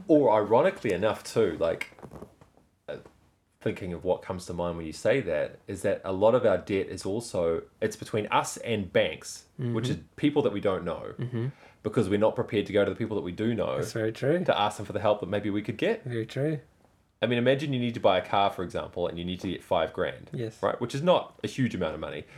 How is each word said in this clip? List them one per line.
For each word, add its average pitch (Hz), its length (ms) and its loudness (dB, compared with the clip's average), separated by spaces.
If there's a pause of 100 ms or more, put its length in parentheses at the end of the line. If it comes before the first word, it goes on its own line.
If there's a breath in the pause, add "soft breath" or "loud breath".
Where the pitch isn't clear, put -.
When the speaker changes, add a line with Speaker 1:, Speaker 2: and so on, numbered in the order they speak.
Speaker 1:
Or 147 240 8
ironically 110 640 4
enough, 101 320 0
too, 98 340 2
like, - 320 -2 (960)
uh, 73 80 -8 (640)
thinking 98 320 -4
of 85 140 -8
what 90 160 2
comes 92 240 -8
to 87 80 -8
mind 85 240 -2
when 82 80 -8
you 78 80 -8
say 120 260 2
that 78 380 -4 (100)
is 98 140 -8
that 98 240 0
a 95 80 -2
lot 107 220 6
of 120 100 4
our 95 120 6
debt 95 300 -2
is - 180 -8
also, 90 580 -2 (180)
it's 110 160 -2
between 107 300 -4
us - 300 0
and 104 360 -4
banks, 92 500 0 (140)
which 120 280 -2
Speaker 2:
Mm-hmm. 131 60 -2
Speaker 1:
is 82 60 -4 (180)
people 147 280 2
that 101 100 2
we 101 80 -4
don't 92 240 0
know 58 340 -8
Speaker 2:
Mm-hmm. 120 280 -4 (360 loud breath)
Speaker 1:
because 104 240 0
we're 101 100 4
not 104 180 4
prepared 104 320 0
to 95 60 -8
go 101 120 4
to 98 40 0
the 95 60 -2
people 110 220 -4
that 78 60 -4
we 87 100 -6
do 110 200 0
know 101 220 -2
Speaker 2:
That's 82 160 -4
very 110 220 -2
true. 160 320 0
Speaker 1:
to - 120 2
ask 208 200 0
them 101 80 -10
for 92 80 -10
the 98 80 -2
help 107 180 4
that 90 80 -6
maybe 104 220 -2
we 104 140 -2
could 107 140 -6
get. 220 280 -2
Speaker 2:
Very 117 200 -4
true. 143 340 -2 (600)
Speaker 1:
I - 40 0
mean, 120 140 2
imagine 139 340 2
you 127 60 0
need 120 160 -2
to 110 40 -6
buy 92 200 6
a 90 60 -4
car, 101 260 4
for 95 120 -6
example, 85 440 -4
and 82 120 -6
you 87 60 -6
need 90 160 -6
to 95 80 -4
get - 140 -6
five 82 280 0
grand, 71 400 -6
Speaker 2:
Yes. 110 300 -8
Speaker 1:
right? 107 180 0
Which 123 160 -6
is 139 80 -2
not 170 400 2
a - 40 -2
huge 123 280 -2
amount 80 200 -2
of 78 40 -8
money. 73 240 -8 (140)